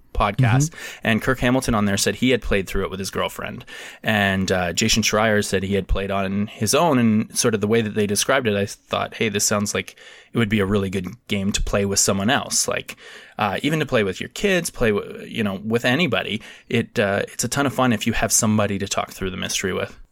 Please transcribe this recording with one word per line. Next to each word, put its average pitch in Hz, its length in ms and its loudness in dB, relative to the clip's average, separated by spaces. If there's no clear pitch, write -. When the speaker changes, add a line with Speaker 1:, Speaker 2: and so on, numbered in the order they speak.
Speaker 1:
podcast, 120 580 4
Speaker 2:
Mm-hmm. - 320 -14
Speaker 1:
and 110 180 2
Kirk 131 180 0
Hamilton 127 360 2
on 104 100 2
there 101 100 2
said 101 200 0
he 127 160 2
had 120 100 2
played 98 260 0
through 98 160 -2
it - 60 -2
with 92 100 -8
his 98 120 -6
girlfriend, - 520 -6
and, 98 480 2
uh, 90 220 0
Jason 110 300 2
Schreier 107 420 2
said 95 180 -2
he 98 120 0
had 95 120 -2
played 98 240 -2
on 98 360 -2
his - 280 -2
own, 156 220 4
and 110 400 2
sort 117 160 2
of 104 80 0
the 107 60 0
way 117 140 4
that 104 120 -2
they 104 140 0
described 127 400 0
it, 101 100 2
I 101 80 0
thought, - 480 -6
"Hey, 113 160 -2
this 101 160 -2
sounds 104 280 0
like - 220 -4
it - 40 -4
would 117 120 2
be 107 100 2
a 98 60 2
really 98 240 0
good 92 180 -4
game 101 260 0
to - 100 0
play 101 220 0
with 98 140 0
someone 101 300 2
else, - 380 0
like, - 300 -6
uh, 98 260 0
even 156 160 2
to 147 60 -2
play 117 180 2
with 92 160 -4
your - 100 -8
kids, 180 400 0
play 117 220 0
w-, 90 340 -4
you 117 180 -4
know, 98 200 -4
with 117 220 0
anybody." 123 560 0
It, 117 320 -2
uh, 101 220 2
it's - 140 -6
a - 20 -2
ton 143 180 0
of 127 80 -2
fun 127 200 2
if 104 140 -2
you 113 60 2
have - 200 0
somebody 107 460 2
to 98 100 -4
talk - 220 -4
through 92 180 -6
the 92 80 -8
mystery 90 340 -4
with. 92 260 -6